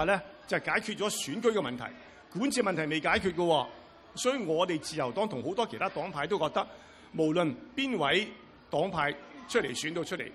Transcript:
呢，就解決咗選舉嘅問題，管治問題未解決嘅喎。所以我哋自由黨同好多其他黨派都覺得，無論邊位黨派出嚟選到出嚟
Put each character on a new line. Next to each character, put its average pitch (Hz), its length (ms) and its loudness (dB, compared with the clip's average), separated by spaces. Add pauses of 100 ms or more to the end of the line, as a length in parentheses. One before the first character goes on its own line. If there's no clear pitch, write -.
呢， 190 140 4 (280)
就 180 120 0
解 156 200 -2
決 214 180 -4
咗 202 120 0
選 180 320 -4
舉 220 100 6
嘅 - 80 2
問 120 180 -2
題， 117 60 -8 (540)
管 247 120 2
治 247 140 2
問 190 120 2
題 156 120 0
未 156 120 0
解 156 80 0 (120)
決 180 140 0
嘅 - 20 -8
喎。 160 320 4 (480)
所 254 200 2
以 247 80 -2
我 165 240 2
哋 175 140 0
自 - 160 -8
由 135 160 0
黨 196 160 0
同 131 120 -6
好 151 120 -4
多 226 140 2
其 113 100 -10
他 170 100 -2
黨 180 240 -4
派 143 160 -2
都 196 100 0
覺 156 120 2
得， - 180 0 (480)
無 160 160 4
論 165 220 4 (200)
邊 262 240 0
位 165 300 4 (420)
黨 170 220 2
派 151 180 2 (380)
出 240 120 2
嚟 160 140 2
選 156 200 -4
到 170 100 -2
出 175 140 -6
嚟 117 180 -8